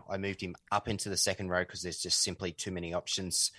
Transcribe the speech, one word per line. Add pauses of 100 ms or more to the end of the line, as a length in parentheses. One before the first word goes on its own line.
I
moved
him (160)
up
into
the
second
row
'cause
there's
just
simply
too
many
options